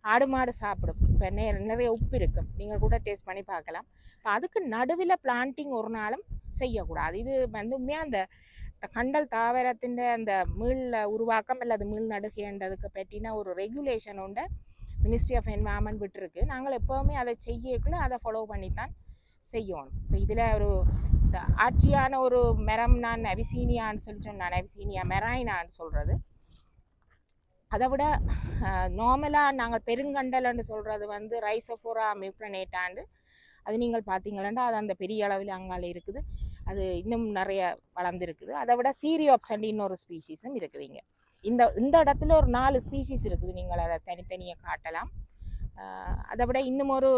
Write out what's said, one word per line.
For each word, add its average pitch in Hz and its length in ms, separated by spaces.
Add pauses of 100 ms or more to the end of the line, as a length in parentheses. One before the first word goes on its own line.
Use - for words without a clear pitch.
ஆடு 233 220
மாடு 262 260
சாப்பிடும். 196 540
இப்ப 190 220
நெ-, 208 340
நிறைய 233 280
உப்பு 226 240
இருக்கும், 214 400
நீங்க 208 220
கூட 220 200
டேஸ்ட் 208 280
பண்ணி 190 180
பார்க்கலாம். 170 440 (260)
இப்ப - 160
அதுக்கு 254 300 (100)
நடுவுல 330 520
பிளான்டிங் 262 500
ஒரு 220 180
நாளும் 226 340 (300)
செய்யக்கூடாது. 170 680
இது 247 140 (160)
வந்து 220 260
உண்மையா 269 260
அந்த, 262 180 (500)
அந்த - 240
கண்டல் 277 340
தாவரத்தின் 240 680 (120)
அந்த 202 360 (100)
மீள் 247 260 (240)
உருவாக்கம் 226 540
அல்லது 220 260
மீள் 214 220
நடுகைன்றதுக்கு 202 880
பற்றின 214 400
ஒரு 202 220
ரெகுலேஷன் 220 680
உண்டு, 208 240 (540)
Ministry 240 380
of 220 80
Environment 208 540
விட்டுருக்கு. 190 460
நாங்கள் 269 280
எப்பவுமே 262 420
அதை 247 240
செய்யக்குள்ள 240 580
அதை 254 200
ஃபாலோ 220 280
பண்ணித்தான் 202 480 (520)
செய்யணும். 185 500
இப்ப - 220
இதுல 208 240 (120)
ஒரு 208 160 (520)
இந்த - 180 (160)
ஆட்சியான 262 640
ஒரு 247 200 (180)
மரம் 226 420
நான் 226 240
அவிசீனியான்னு 226 800
சொல்லி 214 200
சொன்னேன், 185 340
அவிசீனியா 190 500
மெராயினான்னு 196 680
சொல்றது. 151 440 (1600)
அதை 240 160
விட, 269 160 (580)
அஹ், 185 300
நார்மலா 285 600
நாங்கள் 233 340
பெருங்கண்டல்னு 254 800
சொல்றது 214 440
வந்து 214 320
Rhizophora 226 680 (100)
mucronata-ண்டு. 190 840 (640)
அது 214 120
நீங்கள் 233 300
பாத்தீங்கன்னா 202 560
அது 233 120
அந்த 208 180
பெரிய 202 320
அளவில் 202 240
அங்கால 185 380
இருக்குது, 175 320 (460)
அது 196 180 (140)
இன்னும் 226 340
நிறைய 190 300 (340)
வளர்ந்துருக்குது. 175 560
அதை 233 240
விட 262 180
சீரியோப்ஸ் 294 580 (100)
இன்னொரு 214 360
ஸ்பீஷீஸும் 170 580
இருக்குது 151 260
இங்க. 139 200 (420)
இந்த, 233 340
இந்த 285 220
இடத்துல 277 360
ஒரு 226 120
நாலு 254 340
ஸ்பீஷீஸ் 269 440
இருக்குது, 180 280
நீங்கள் 180 240
அதை 170 280
தனித்தனியா 180 540
காட்டலாம். 170 500 (680)
ஆஹ், 190 400 (100)
அதை 240 180
விட 254 160
இன்னும் 269 280
ஒரு 262 280